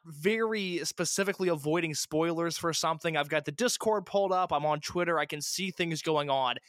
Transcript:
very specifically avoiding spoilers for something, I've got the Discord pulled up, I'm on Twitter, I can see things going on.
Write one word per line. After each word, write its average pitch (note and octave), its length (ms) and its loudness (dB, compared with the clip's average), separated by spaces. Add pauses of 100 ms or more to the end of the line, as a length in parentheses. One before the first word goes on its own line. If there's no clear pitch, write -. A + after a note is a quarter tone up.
very G3 800 0
specifically F#3+ 640 0
avoiding D#3+ 460 0
spoilers E3 600 0
for E3+ 160 -2
something, D#3+ 440 0
I've C#3+ 120 2
got D3+ 180 0
the D3+ 60 -4
Discord G#3+ 540 0
pulled G3 240 2
up, F#3 220 2
I'm D3 120 0
on D3+ 140 2
Twitter, E3+ 400 0
I D3 80 0
can D3+ 140 -8
see F#3 320 -4
things E3 300 -2
going D3 280 2
on. C3 240 2 (140)